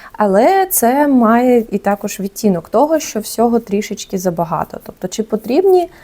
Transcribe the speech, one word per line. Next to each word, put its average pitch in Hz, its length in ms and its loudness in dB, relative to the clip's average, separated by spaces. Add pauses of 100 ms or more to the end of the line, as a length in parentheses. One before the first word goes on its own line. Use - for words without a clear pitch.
(120)
але 254 540 2
це 285 420 0
має 240 640 4
і 202 80 -4
також 202 420 -4
відтінок 190 480 -2
того, 302 300 2
що 262 220 -6
всього 233 380 0
трішечки 202 600 -6
забагато. 170 680 -4
Тобто - 220 -12
чи 214 140 -6
потрібні, 339 680 0 (140)